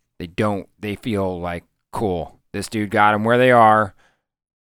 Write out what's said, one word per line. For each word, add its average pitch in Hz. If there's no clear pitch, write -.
They 90
don't, 101
they 104
feel 98
like, 87
"Cool, 90
this 98
dude 107
got 107
'em 104
where 120
they 127
are. 110